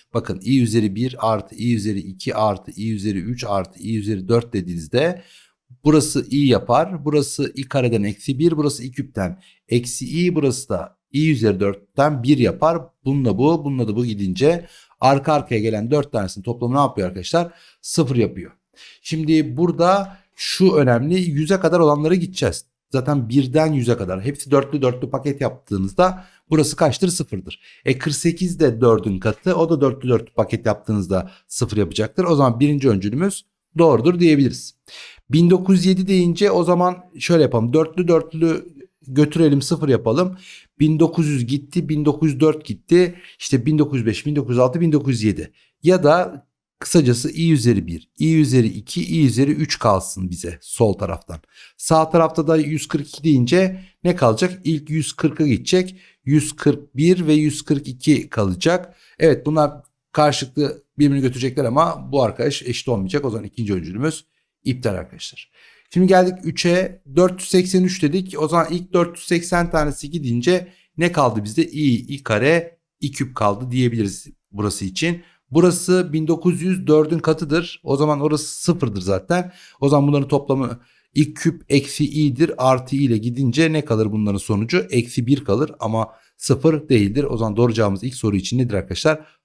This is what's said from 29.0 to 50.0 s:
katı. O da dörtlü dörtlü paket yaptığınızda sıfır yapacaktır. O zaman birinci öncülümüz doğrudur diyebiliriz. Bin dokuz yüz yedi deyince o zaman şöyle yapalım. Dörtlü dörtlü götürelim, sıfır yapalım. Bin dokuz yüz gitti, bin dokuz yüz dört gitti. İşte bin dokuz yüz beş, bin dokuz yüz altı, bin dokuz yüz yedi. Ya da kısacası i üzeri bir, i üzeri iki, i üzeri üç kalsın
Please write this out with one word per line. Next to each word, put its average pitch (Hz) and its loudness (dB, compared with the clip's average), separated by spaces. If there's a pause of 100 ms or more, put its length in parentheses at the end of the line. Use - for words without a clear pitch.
katı. 113 -2
O 160 0
da 156 0
dörtlü 127 0
dörtlü 117 -2
paket 110 -2
yaptığınızda 95 -2 (160)
sıfır - -4
yapacaktır. 107 -2
O 175 2
zaman 127 2
birinci 143 2
öncülümüz 110 -2 (320)
doğrudur 160 4
diyebiliriz. 147 2 (540)
Bin 170 4
dokuz 185 4
yüz 185 0
yedi 190 2
deyince 190 2
o 175 2
zaman 180 2 (220)
şöyle 165 4
yapalım. 120 0
Dörtlü 160 0
dörtlü 160 0 (340)
götürelim, 147 4
sıfır 147 -2
yapalım. 135 0 (420)
Bin 156 2
dokuz 165 2
yüz 135 -2
gitti, 143 -6
bin 151 -2
dokuz 151 2
yüz 127 -6
dört 156 0
gitti. 175 0 (240)
İşte 120 -2
bin 151 2
dokuz 143 0
yüz 110 -4
beş, 107 -2
bin 147 -2
dokuz 127 -2
yüz 120 2
altı, 127 2
bin 170 2
dokuz 131 2
yüz 107 -2
yedi. 82 -2 (320)
Ya 180 4
da 147 2 (320)
kısacası 123 2
i 165 0
üzeri 113 2
bir, 85 -12 (100)
i 160 2
üzeri 127 4
iki, 104 -8
i 160 2
üzeri 127 2
üç 151 -4
kalsın 95 -2